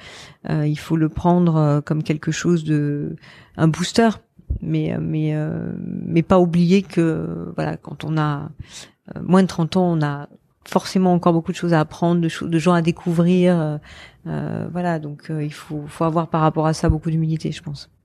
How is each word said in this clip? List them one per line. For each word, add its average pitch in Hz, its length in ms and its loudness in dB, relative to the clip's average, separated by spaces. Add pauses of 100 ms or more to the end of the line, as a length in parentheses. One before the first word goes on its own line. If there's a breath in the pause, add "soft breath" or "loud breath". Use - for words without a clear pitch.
(500 loud breath)
euh, 151 160 0
il 151 120 0
faut - 180 -2
le 156 120 2
prendre, 175 480 2
euh, 147 240 4
comme 156 220 -2
quelque 151 280 -2
chose 165 340 0
de, 151 520 -2 (400 loud breath)
un 165 120 4
booster, 196 420 2 (500)
mais, 160 400 -2
mais, 156 340 -2
euh, 156 440 -4
mais 50 440 -2
pas 185 160 4
oublier 175 440 4
que, 165 760 -2
voilà, 156 200 -4
quand - 280 -14
on 156 140 -4
a, 151 320 -2 (680 loud breath)
euh, - 60 -10
moins 185 200 4
de 180 60 2
trente 165 280 -2
ans, 175 220 2
on 151 40 0
a 143 260 -6 (400)
forcément 185 460 2
encore 175 180 2
beaucoup 165 180 0
de 175 60 -6
choses 170 180 -2
à 156 60 4
apprendre, 170 400 0
de 165 80 0
cho-, - 180 -8
de 165 120 0
gens 175 160 4
à 170 80 2
découvrir, 175 800 2
euh, 151 180 -2 (500 loud breath)
euh, 147 420 -6
voilà, 170 300 -2
donc, 147 300 -12
euh, 156 120 -4
il 151 100 -4
faut, 151 360 -10
faut - 160 -4
avoir 165 240 0
par 160 140 0
rapport 156 260 2
à 160 60 2
ça 165 140 0
beaucoup 156 220 0
d'humilité, 156 400 -2
je 151 120 -8
pense. - 280 -12 (140)